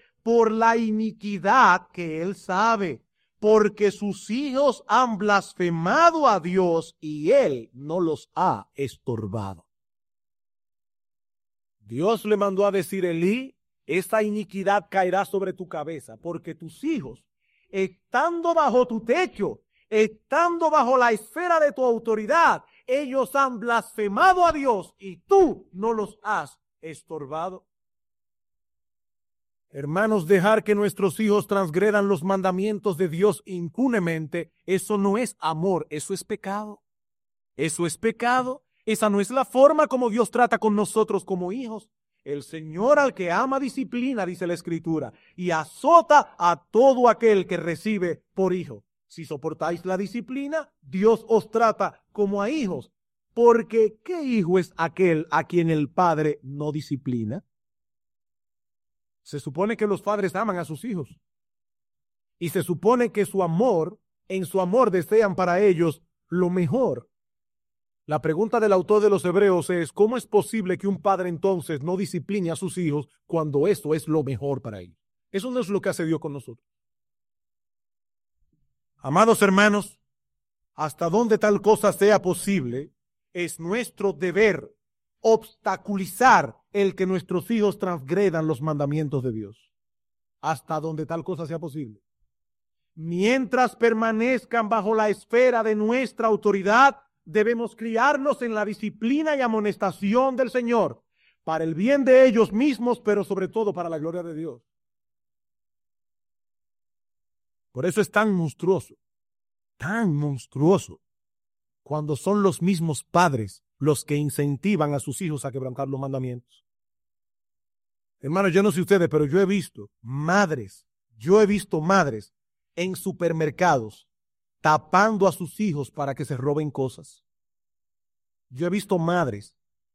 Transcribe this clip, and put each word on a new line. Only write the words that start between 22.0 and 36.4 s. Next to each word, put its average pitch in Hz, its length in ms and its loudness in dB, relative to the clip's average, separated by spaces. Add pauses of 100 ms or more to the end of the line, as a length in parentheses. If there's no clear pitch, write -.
ellos 262 480 -2
han 262 260 0
blasfemado 233 840 2
a 320 60 2
Dios 254 460 -2
y 190 200 -16
tú 359 540 2
no 208 200 -4
los 214 300 -6
has 180 360 -6 (220)
estorbado". 160 840 -12 (2000)
Hermanos, 165 580 -2
dejar 202 340 4
que 208 140 0
nuestros 196 420 -2
hijos 208 300 2
transgredan 196 580 0
los 185 160 0
mandamientos 190 760 -2
de 180 120 -2
Dios 175 360 0
impunemente, 170 1080 -4 (140)
eso 190 320 -2
no 196 200 2
es 247 220 -4
amor, 160 500 -2
eso 151 240 -8
es - 80 -8
pecado. 208 600 -10 (720)